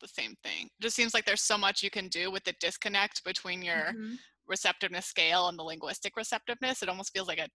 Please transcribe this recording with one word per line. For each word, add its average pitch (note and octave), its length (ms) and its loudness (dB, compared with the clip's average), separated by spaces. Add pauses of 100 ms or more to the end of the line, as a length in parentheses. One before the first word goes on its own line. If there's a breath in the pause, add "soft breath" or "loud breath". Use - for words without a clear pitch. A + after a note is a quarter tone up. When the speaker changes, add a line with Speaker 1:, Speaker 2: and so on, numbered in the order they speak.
Speaker 1:
the G3+ 60 -14
same - 360 -6
thing. E2+ 220 -6 (140)
It - 20 -14
just A3+ 140 0
seems A#3 180 4
like A3 120 4
there's G#3 180 4
so G#3+ 140 4
much G3 260 2
you G3 60 0
can F#3+ 200 -4
do F3+ 220 0
with F#3+ 120 -4
the F3+ 100 -2
disconnect G3+ 720 0
between F3+ 380 -4
your E3+ 320 0
Speaker 2:
Mm-hmm. A3 220 -8 (320 loud breath)
Speaker 1:
receptiveness F#3 580 0
scale F3 420 4
and E3+ 120 -2
the D#3+ 40 -8
linguistic D#3+ 540 -6
receptiveness. A#3+ 640 -4
It F#3+ 80 -2
almost F#3+ 240 -4
feels F#3+ 140 -2
like D#3+ 120 -2
a D#3 160 -2